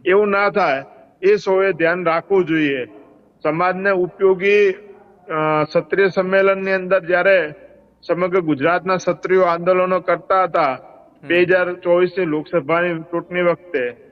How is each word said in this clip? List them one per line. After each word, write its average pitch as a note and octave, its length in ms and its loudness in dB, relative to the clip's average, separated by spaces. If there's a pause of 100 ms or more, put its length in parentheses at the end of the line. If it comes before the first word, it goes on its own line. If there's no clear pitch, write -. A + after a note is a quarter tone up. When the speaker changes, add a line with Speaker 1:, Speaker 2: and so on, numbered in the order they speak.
Speaker 1:
એવું G3+ 240 2
ના G3+ 200 0
થાય D#3 360 -2 (360)
એ G3+ 140 4
સૌએ F#3+ 380 0
ધ્યાન E3+ 320 -2
રાખવું E3+ 400 0
જોઈએ. D3 400 -2 (580)
સમાજને F3+ 460 -2
ઉપયોગી, F#3+ 840 2
અ, D#3 920 -4
ક્ષત્રિય F3 460 0
સંમેલનની F#3+ 640 0
અંદર F#3 280 0
જ્યારે F3 560 0 (520)
સમગ્ર F3+ 320 -2
ગુજરાતના E3+ 580 -2
ક્ષત્રિયો F3+ 440 -2
આંદોલનો F3+ 580 0
કરતા F3 440 0
હતા E3 300 0
Speaker 2:
હમ. - 540 -20
Speaker 1:
બે F3 140 2
હજાર F3+ 320 2
ચોવીસની F3+ 520 0
લોકસભાની D#3+ 760 -2
ચૂંટણી E3+ 420 -6
વખતે C#3+ 540 -4 (160)